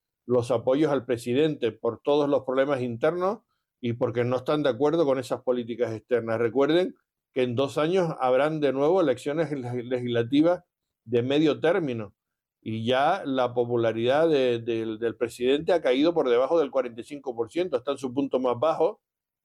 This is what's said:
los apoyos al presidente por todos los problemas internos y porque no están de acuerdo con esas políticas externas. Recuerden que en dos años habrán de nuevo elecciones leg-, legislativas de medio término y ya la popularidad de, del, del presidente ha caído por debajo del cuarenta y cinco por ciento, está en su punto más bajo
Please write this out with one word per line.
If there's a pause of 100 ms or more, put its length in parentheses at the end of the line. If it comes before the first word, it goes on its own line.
(260)
los
apoyos
al
presidente
por
todos
los
problemas
internos (400)
y
porque
no
están
de
acuerdo
con
esas
políticas
externas.
Recuerden (360)
que
en
dos
años (100)
habrán
de
nuevo
elecciones
leg-,
legislativas (420)
de
medio
término (440)
y
ya
la
popularidad
de,
del,
del
presidente
ha
caído
por
debajo
del
cuarenta
y
cinco
por
ciento,
está
en
su
punto
más
bajo (460)